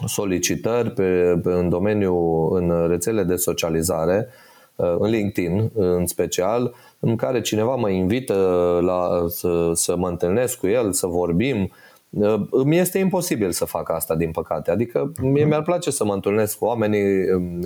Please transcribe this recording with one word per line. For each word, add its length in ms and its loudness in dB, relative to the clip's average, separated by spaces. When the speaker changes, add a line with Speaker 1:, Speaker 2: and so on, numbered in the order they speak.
Speaker 1:
solicitări 840 -2
pe, 520 2
pe, 80 0
în 180 0
domeniul, 880 0
în 300 0
rețele 360 0
de 120 0
socializare, 920 0
uh, 240 0
în 100 0
LinkedIn, 680 -2
în 320 2
special, 680 -2
în 160 0
care 260 0
cineva 340 0
mă 140 0
invită 440 0
la, 460 0
să, 460 0
să 220 -2
mă 120 0
întâlnesc 520 0
cu 80 -2
el, 240 2
să 160 -2
vorbim. 640 0
Uh, 400 2
îmi 280 2
este 200 0
imposibil 540 0
să 140 -4
fac 260 -6
asta, 240 -2
din 160 0
păcate. 400 -4
Adică 400 0
mie 100 2
Speaker 2:
Mhm. 60 4
Speaker 1:
mi-ar 140 2
place 300 -2
să 140 -2
mă 80 0
întâlnesc 440 0
cu 80 -2
oamenii, 680 2
um, 340 -2